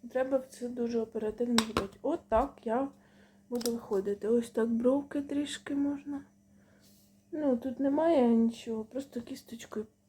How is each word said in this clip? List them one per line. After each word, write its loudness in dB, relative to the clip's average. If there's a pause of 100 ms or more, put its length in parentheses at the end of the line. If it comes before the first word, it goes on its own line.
Треба 0
це -10
дуже -2
оперативно -2
робити. -2
От 0 (100)
так 2 (100)
я -2 (640)
буду -4
виходити. -4
Ось 2
так 0
бровки 0
трішки -6
можна. -4 (1040)
Ну, 2
тут -6
немає 4
нічого, 2
просто -8
кісточкою -10 (220)